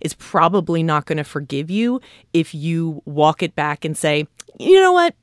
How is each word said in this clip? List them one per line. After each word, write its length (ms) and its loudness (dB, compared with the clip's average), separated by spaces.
is 140 -6
probably 680 0
not 240 -2
gonna 180 -4
forgive 460 -8
you 300 -2
if 200 0
you 520 -4
walk 400 2
it 100 -6
back 300 -6
and 120 -6
say, 300 -2
"You 200 6
know 140 6
what? 300 2